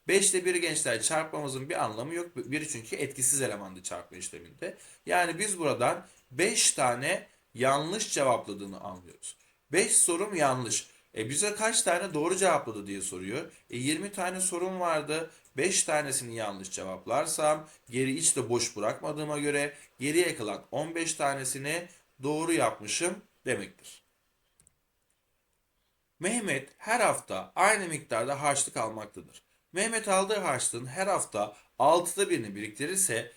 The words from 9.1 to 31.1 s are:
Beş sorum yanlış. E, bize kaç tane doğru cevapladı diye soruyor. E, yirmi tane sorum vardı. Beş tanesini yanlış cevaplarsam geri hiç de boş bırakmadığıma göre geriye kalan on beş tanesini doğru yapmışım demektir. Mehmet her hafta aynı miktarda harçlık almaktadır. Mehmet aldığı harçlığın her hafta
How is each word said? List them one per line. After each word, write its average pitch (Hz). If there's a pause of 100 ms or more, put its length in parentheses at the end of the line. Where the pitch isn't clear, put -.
Beş 175
sorum 190
yanlış. 131 (260)
E, 113
bize 196
kaç 220
tane 180
doğru 165
cevapladı 143
diye 98
soruyor. 98 (180)
E, 117
yirmi 156
tane 185
sorum 180
vardı. 160 (260)
Beş 175
tanesini 135
yanlış 98
cevaplarsam 147 (220)
geri 131
hiç 160
de 120
boş 117
bırakmadığıma 147
göre 143 (220)
geriye 156
kalan 101
on 151
beş 165
tanesini 139 (340)
doğru 151
yapmışım 139 (240)
demektir. - (2250)
Mehmet 175 (100)
her 226
hafta 98
aynı 196
miktarda 135
harçlık 143
almaktadır. 107 (300)
Mehmet 220
aldığı 196
harçlığın 131
her 156
hafta 110 (220)